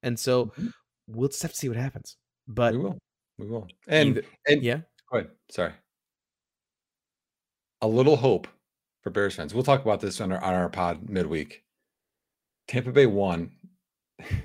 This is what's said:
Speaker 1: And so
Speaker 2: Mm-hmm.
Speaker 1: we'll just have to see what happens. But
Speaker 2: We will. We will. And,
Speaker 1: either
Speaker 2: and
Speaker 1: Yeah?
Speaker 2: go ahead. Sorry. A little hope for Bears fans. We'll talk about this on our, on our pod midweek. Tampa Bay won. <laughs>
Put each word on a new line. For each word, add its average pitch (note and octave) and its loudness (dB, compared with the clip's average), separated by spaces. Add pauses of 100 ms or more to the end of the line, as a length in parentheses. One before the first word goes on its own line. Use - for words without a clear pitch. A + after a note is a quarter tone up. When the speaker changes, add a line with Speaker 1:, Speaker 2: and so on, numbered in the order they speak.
Speaker 1:
And A#2+ -4
so B2+ 2
Speaker 2:
Mm-hmm. F#3 -8 (400)
Speaker 1:
we'll A#2 -2
just - -10
have E3 -6
to - -12
see C#3 -6
what A#2 -4
happens. - -8 (300)
But A#2 2
Speaker 2:
We A#2+ -2
will. F#3 -4 (420)
We G2+ -12
will. G#2+ -8 (200)
And, D#3 4
Speaker 1:
either - -6 (200)
Speaker 2:
and D3 4
Speaker 1:
Yeah? B2 0 (300)
Speaker 2:
go B2 0
ahead. G2 -4 (180)
Sorry. E2+ -4 (2000)
A A2+ 2
little C3 6
hope A#2 2 (540)
for - -6
Bears G2 0
fans. D#2 -10
We'll B2 0
talk C3+ 4
about G#2+ 0
this G2 -6
on G2 -4
our, F#2 -4
on F#2 0
our F2+ 0
pod F2 -4
midweek. D#2+ -4 (1040)
Tampa B2 -4
Bay C3+ 8
won. F#2+ 0 (680)
<laughs> - -16 (200)